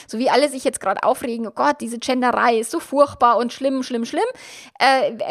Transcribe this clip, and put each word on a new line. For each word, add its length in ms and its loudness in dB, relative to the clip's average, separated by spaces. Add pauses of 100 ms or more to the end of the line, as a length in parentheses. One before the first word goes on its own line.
So 100 -10
wie 120 0
alle 200 4
sich 140 -8
jetzt 160 -2
gerade 240 -4
aufregen, 440 -2
„Oh 40 -12
Gott, 300 0
diese 180 -8
Genderei 580 2
ist 140 -4
so 80 -4
furchtbar 580 2
und 160 -2
schlimm, 300 -2
schlimm, 220 -6
schlimm.“ 160 -4 (580)
Äh, 340 4 (180)